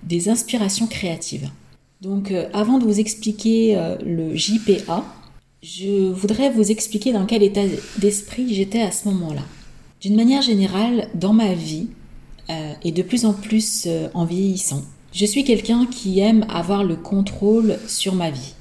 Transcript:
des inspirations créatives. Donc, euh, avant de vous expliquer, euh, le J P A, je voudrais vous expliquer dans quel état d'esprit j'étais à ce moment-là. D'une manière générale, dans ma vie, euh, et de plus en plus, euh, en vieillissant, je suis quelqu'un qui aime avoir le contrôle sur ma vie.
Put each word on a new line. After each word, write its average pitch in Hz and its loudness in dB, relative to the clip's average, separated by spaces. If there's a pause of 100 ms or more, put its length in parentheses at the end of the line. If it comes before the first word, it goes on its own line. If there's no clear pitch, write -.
des 170 0
inspirations 226 0
créatives. 151 -8 (500)
Donc, 196 -6
euh, 180 -2
avant 214 2
de 240 2
vous 208 2
expliquer, 220 2
euh, 175 -2
le 165 -4
J 190 0
P 202 2 (100)
A, 180 -2 (580)
je 190 0
voudrais 214 0
vous 220 2
expliquer 214 -2
dans 196 0
quel 214 4
état 202 2 (360)
d'esprit 208 0
j'étais 196 0
à 202 0
ce - -6
moment-là. 165 -2 (580)
D'une 196 2
manière 254 4
générale, 208 2
dans 175 2
ma 214 4
vie, 160 -6 (640)
euh, 156 -8 (100)
et 170 -2
de 170 -2
plus 240 0
en 214 6
plus, 214 -2
euh, 165 -2
en 175 0
vieillissant, 180 -2 (300)
je - 0
suis 254 0
quelqu'un 240 2
qui 190 -2
aime 214 6
avoir 175 -2
le 170 0
contrôle 202 2
sur - -2
ma 170 -2
vie. 131 -12